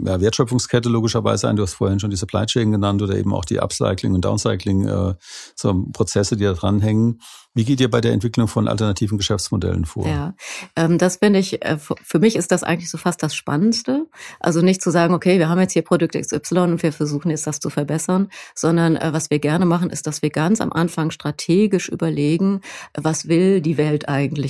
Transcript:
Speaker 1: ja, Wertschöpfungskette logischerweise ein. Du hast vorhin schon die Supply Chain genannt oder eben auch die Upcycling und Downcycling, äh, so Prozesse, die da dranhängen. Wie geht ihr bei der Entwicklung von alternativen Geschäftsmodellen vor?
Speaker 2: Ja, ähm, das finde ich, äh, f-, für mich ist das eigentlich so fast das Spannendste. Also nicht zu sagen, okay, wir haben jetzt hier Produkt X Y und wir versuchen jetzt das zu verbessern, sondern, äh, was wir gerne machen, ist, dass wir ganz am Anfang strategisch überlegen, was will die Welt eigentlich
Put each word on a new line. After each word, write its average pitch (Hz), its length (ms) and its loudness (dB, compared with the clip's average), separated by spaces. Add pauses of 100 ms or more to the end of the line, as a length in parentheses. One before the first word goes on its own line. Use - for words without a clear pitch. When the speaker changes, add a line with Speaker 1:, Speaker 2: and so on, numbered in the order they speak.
Speaker 1:
ja, 95 160 -2
Wertschöpfungskette 117 680 0
logischerweise 110 600 0
ein. 107 80 2
Du 104 60 0
hast 95 120 -4
vorhin 98 240 0
schon 104 120 -2
die 101 60 -2
Supply 98 300 -2
Chain 110 240 0
genannt 101 320 2
oder 98 140 0
eben 98 180 0
auch 92 100 -4
die 95 140 -2
Upcycling 95 560 0
und 90 100 2
Downcycling, 101 600 0
äh, 95 280 -2 (420)
so 95 360 0
Prozesse, 104 440 0
die 101 80 0
da 98 80 2
dranhängen. 107 680 0 (360)
Wie 113 80 2
geht 131 160 2
ihr 127 80 4
bei 113 120 2
der 117 120 2
Entwicklung 113 360 2
von 113 180 0
alternativen 107 500 0
Geschäftsmodellen 92 680 -2
vor? 92 220 -6
Speaker 2:
Ja, 151 280 -2 (400)
ähm, 165 240 2
das 180 180 2
finde 208 220 4
ich, - 260 -2
äh, 131 100 0
f-, - 280 -6
für - 160 -2
mich 220 160 4
ist - 160 -2
das 180 140 2
eigentlich 170 260 -4
so 165 80 -8
fast - 240 -2
das 151 120 -2
Spannendste. 233 720 0 (340)
Also 170 200 2
nicht 185 220 4
zu 180 80 0
sagen, 170 240 4
okay, 180 240 2
wir 156 100 4
haben 175 120 2
jetzt 185 120 2
hier 160 100 2
Produkt 165 340 0
X 135 160 -4
Y 175 400 0
und 165 100 -2
wir 160 100 0
versuchen 151 380 -2
jetzt 151 160 -4
das 151 140 -6
zu 143 100 -4
verbessern, 160 580 -2 (280)
sondern, 165 400 2
äh, 156 160 -2
was 156 180 -4
wir 151 80 2
gerne 156 280 0
machen, 170 240 2
ist, - 180 -8
dass 147 140 -6
wir 151 80 0
ganz 170 300 0
am - 120 -2
Anfang 165 400 -2
strategisch 180 760 0
überlegen, 165 720 0 (360)
was 156 320 -2
will 185 320 4
die 151 160 0
Welt 151 320 0
eigentlich 143 420 -2